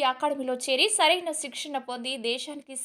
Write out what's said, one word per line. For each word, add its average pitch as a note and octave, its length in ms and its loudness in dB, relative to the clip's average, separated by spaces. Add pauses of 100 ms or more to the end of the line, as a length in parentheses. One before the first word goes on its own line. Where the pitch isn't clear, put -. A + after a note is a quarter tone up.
(120)
అకాడమీలో C4 420 -2 (100)
చేరి C4+ 300 4
సరైన F4 360 4 (120)
శిక్షణ C#4+ 360 -8 (100)
పొంది B3 240 -6 (180)
దేశానికి C4+ 560 -6